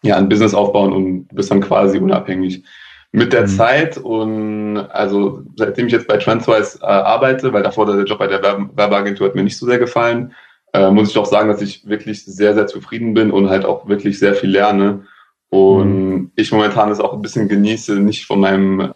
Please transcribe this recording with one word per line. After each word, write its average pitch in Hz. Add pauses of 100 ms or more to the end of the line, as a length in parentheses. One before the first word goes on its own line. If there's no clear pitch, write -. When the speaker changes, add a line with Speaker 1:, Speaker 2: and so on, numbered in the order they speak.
Speaker 1:
ja, 101
ein 98
Business 107
aufbauen 101
und 92
bist 98
dann 101
quasi 98
unabhängig 95 (480)
mit 117
der 113
Speaker 2:
Mhm. 104
Speaker 1:
Zeit. 127
Und 107 (140)
also 101 (140)
seitdem 110
ich 117
jetzt 113
bei 107
Transwise, 113
äh, -
arbeite, 123
weil 101
davor 104
der 101
Job -
bei 101
der 95
Werbe-, 101
Werbeagentur 101
hat 98
mir 95
nicht 104
so 120
sehr 123
gefallen, 120 (400)
äh, 98
muss 104
ich -
doch 107
sagen, 107
dass 101
ich 101
wirklich 104
sehr, 104
sehr 104
zufrieden 113
bin 107
und 98
halt 95
auch -
wirklich 101
sehr 101
viel 98
lerne. 101 (500)
Und 95 (220)
Speaker 2:
Mhm. 95
Speaker 1:
ich 110
momentan 104
es 104
auch -
ein 104
bisschen 104
genieße, 104
nicht 104
von 101
meinem 95